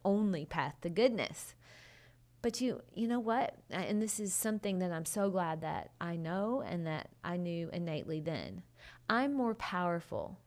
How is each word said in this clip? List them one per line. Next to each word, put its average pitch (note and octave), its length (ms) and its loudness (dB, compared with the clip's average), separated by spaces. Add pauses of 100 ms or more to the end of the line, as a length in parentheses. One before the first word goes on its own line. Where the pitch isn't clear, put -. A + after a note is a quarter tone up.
only G3+ 440 4
path D3 340 -2
to F3 80 -2
goodness. G3+ 640 2 (840)
But A#3 200 0
you, B3 200 0 (140)
you A3+ 120 0
know A#3+ 140 2
what? A3+ 360 0 (140)
I, F3+ 120 -2
and G#3 180 2
this G#3+ 180 0
is G3+ 140 -2
something G#3 460 0
that F3+ 140 0
I'm E3 120 -4
so G3+ 240 2
glad E3+ 320 0
that D#3 300 -4 (100)
I E3+ 160 -2
know F#3+ 500 0
and E3+ 200 -2
that D#3 240 -4 (120)
I F3 140 -2
knew E3+ 340 -2
innately D#3+ 500 -2
then. D#3 420 -4 (480)
I'm C4+ 240 4
more A#3+ 200 2
powerful F3 920 -2